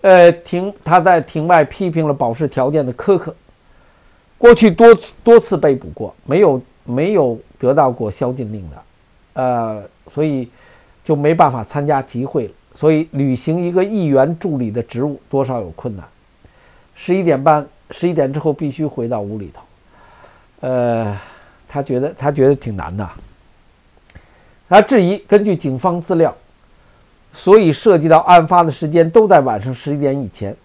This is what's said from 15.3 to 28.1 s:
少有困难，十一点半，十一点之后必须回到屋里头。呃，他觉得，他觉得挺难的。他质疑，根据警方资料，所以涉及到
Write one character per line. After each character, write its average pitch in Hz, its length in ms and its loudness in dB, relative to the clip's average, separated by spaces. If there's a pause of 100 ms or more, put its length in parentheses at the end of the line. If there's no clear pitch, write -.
少 131 140 -8
有 92 120 -12
困 110 240 -12
难， 87 80 -18 (920)
十 - 180 -6
一 190 80 -2
点 151 200 0
半， 151 260 0 (240)
十 - 160 -6
一 175 60 -2
点 139 200 -2
之 151 60 -6
后 151 120 -2
必 143 200 -6
须 151 120 -8
回 135 240 -6
到 117 140 -6
屋 104 160 -10
里 92 160 -14
头。 - 80 -20 (1000)
呃， 117 580 -4 (480)
他 - 160 -8
觉 127 160 -4
得， 143 180 -4
他 143 140 -4
觉 139 160 2
得 143 80 2
挺 113 200 -10
难 87 200 -10
的。 101 120 -8 (1600)
他 190 140 6
质 214 220 2
疑， 190 140 0 (100)
根 196 180 2
据 196 100 0
警 131 220 -6
方 175 240 -4
资 180 140 -4
料， 165 200 0 (1000)
所 202 260 4
以 175 120 2
涉 180 260 2
及 156 120 -2
到 160 100 6